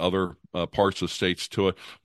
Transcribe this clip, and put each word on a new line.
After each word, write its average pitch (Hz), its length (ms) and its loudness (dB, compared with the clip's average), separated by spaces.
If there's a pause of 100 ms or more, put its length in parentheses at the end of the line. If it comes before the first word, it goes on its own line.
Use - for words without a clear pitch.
other, 90 360 0 (160)
uh, 87 140 -2
parts 98 360 2
of 87 80 -2
states - 380 -2
to 98 200 0
it 90 80 -2 (280)